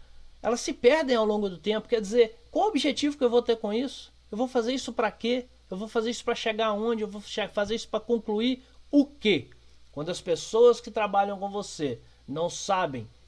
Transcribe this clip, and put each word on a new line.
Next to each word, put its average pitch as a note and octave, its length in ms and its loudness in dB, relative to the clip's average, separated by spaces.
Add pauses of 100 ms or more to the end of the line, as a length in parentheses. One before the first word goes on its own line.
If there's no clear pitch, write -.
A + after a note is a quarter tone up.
(420)
elas A#3 180 -2
se D#4+ 120 -6
perdem C4 440 4
ao A3 80 4
longo G#3 240 0
do F3 100 -10
tempo. G#3+ 300 -4
Quer A3 120 0
dizer, A3 360 2 (140)
qual F4+ 160 2
o - 40 4
objetivo C#4+ 460 0
que - 60 -6
eu A#3+ 80 4
vou A#3+ 120 4
ter A#3 140 0
com G#3 160 -6
isso? B3 380 -6 (200)
Eu G3+ 80 -8
vou B3 100 0
fazer A#3+ 240 0
isso B3+ 200 -6
pra A3+ 180 0
quê? B3 360 -4 (240)
Eu F#3 60 -8
vou G#3+ 100 -8
fazer A3+ 240 -2
isso - 140 -8
pra A#3 100 0
chegar A3 320 -2
aonde? G#3+ 360 -2
Eu G#3 60 -4
vou G3+ 140 -14
che-, G3+ 260 -6
fazer G#3 280 -2
isso - 120 -8
pra G#3+ 120 -4
concluir A#3 640 -2 (260)
o C#4+ 160 6
quê? - 420 0 (440)
Quando D#3 180 -8
as F3 100 -8
pessoas A3+ 600 4
que A3+ 100 -14
trabalham G3+ 480 0
com G3 100 -6
você E3+ 520 -6 (260)
não E3 240 -4
sabem, D#3 580 -4 (200)